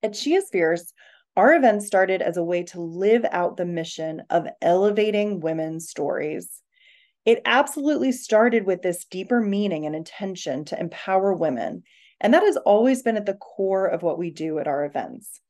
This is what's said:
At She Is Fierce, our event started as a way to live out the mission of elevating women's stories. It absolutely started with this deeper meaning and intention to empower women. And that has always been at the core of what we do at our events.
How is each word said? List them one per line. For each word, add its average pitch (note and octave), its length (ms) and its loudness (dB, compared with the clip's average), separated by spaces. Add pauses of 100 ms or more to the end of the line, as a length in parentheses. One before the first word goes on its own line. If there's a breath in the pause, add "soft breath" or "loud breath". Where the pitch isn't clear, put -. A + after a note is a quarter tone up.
At G#3+ 140 -4
She D4+ 200 0
Is F#4+ 140 0
Fierce, E3 440 0 (420 soft breath)
our B3 200 8
event A3 280 4
started F#3+ 380 2
as F3 160 -2
a F3 60 -2
way F3 200 -2
to F3 180 -12
live F#3+ 500 0
out F3 240 -2
the F3+ 100 -4
mission E3 640 -8
of E3+ 180 0 (140)
elevating G#3 800 2
women's D#3+ 500 -6
stories. - 720 -6 (640 soft breath)
It A#3 200 4
absolutely C#4 680 2
started A3+ 540 2
with F3+ 160 0
this F3 240 -4
deeper F#3+ 340 -2
meaning G3+ 460 -2
and D3+ 100 -6
intention D#3+ 680 -8
to - 140 -8
empower F#3+ 540 0
women. C3+ 500 -4 (360 soft breath)
And A3 140 4
that F4+ 100 6
has G#4 140 2
always B3 460 2
been A3+ 120 0
at G#3 100 -4
the G3 100 -2
core F#3+ 500 -2
of E3+ 180 -2
what E3 140 0
we E3+ 140 -6
do D#3 280 -4
at C#3+ 80 -4
our D3 160 -2
events. B2+ 560 -8 (100)